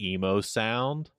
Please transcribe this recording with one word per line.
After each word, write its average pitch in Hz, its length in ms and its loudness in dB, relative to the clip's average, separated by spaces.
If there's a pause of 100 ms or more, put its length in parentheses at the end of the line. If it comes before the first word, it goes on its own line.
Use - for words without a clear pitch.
emo 95 400 2
sound. 123 800 -2